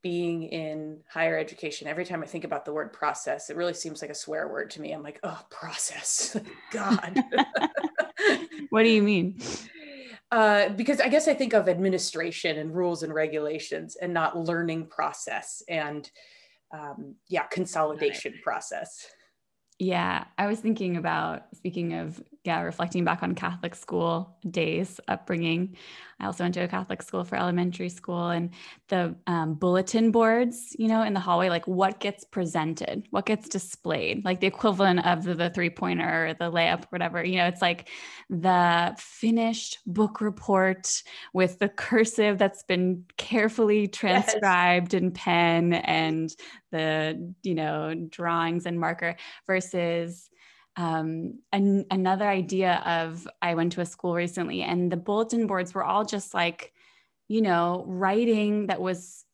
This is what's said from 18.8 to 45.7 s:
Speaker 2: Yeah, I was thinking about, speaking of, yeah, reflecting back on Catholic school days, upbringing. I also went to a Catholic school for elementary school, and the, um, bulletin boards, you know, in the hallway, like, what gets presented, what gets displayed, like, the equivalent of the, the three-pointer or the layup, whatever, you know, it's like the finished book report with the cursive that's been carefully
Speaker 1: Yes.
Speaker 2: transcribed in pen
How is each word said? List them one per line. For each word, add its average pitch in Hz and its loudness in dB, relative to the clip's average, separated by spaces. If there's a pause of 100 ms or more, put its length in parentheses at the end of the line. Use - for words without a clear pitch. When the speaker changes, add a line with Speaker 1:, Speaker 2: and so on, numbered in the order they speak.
Speaker 2:
Yeah, 180 0 (140)
I 202 2
was 220 -2
thinking 196 -2
about, 165 -4
speaking 175 -6
of, 165 -8 (220)
yeah, 170 0
reflecting 175 -2
back 170 0
on 180 -2
Catholic 175 -6
school 170 -2 (120)
days, 170 -2
upbringing. 175 -2 (420)
I 190 -4
also 180 -4
went 180 0
to 180 -2
a 180 0
Catholic 185 -6
school 180 -4
for 185 -6
elementary 180 0
school, 175 -4
and 175 -2 (380)
the, 175 0 (100)
um, 160 0
bulletin 185 4
boards, 233 2
you 220 0
know, 220 2
in 214 0
the 196 0
hallway, 180 4
like, 170 0
what 190 2
gets 202 -6
presented, 165 -2
what 196 0
gets 214 0
displayed, 165 -4
like, 185 0
the 185 4
equivalent 190 4
of 175 2
the, 175 0
the 170 0
three-pointer 175 -2
or 160 -2
the 170 -4
layup, 170 2
whatever, 175 -2
you 185 0
know, 175 4
it's 175 0
like 175 0 (400)
the 175 4
finished 226 -2
book 208 0
report 190 0 (300)
with 180 2
the 202 2
cursive 214 2
that's 190 2
been 180 2 (120)
carefully 220 4
Speaker 1:
Yes. 202 0
Speaker 2:
transcribed 185 4
in 185 4
pen 170 4